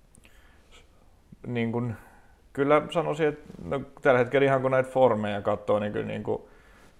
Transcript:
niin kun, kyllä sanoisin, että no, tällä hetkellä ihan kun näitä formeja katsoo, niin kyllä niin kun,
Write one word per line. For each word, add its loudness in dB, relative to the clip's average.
niin -4
kun, -4
kyllä 2
sanoisin, -2
että -6
no, -4
tällä 6
hetkellä 2
ihan 2
kun 0
näitä 0
formeja 2
katsoo, 0
niin -2
kyllä -6
niin -8
kun, -6